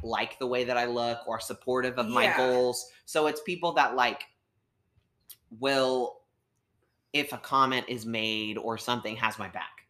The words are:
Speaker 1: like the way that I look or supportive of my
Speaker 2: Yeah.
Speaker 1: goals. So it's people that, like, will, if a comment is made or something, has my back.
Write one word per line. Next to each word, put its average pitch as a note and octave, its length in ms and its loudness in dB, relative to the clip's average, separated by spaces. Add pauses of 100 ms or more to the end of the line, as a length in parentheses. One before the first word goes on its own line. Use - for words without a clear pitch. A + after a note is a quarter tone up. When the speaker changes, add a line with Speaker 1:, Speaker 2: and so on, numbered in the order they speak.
Speaker 1:
like A2+ 340 -4
the C3 80 -2
way B2 160 0
that B2 140 -2
I A#2+ 80 2
look A#2+ 420 -2
or A2+ 140 -4
supportive B2+ 580 -2
of A#2 100 0
my A#2 160 4
Speaker 2:
Yeah. E3 120 4
Speaker 1:
goals. B2+ 520 2 (180)
So D#3 200 2
it's D3+ 140 -2
people E3+ 320 -2
that, C3+ 240 4
like, A#2+ 260 2 (1400)
will, C3 640 2 (920)
if C#3+ 200 -2
a A#2+ 60 -8
comment C3 500 2
is A2+ 180 -6
made A2 520 -4
or A2+ 200 -4
something, A2+ 380 -4
has A2 220 -2
my G2 100 -8
back. - 420 -12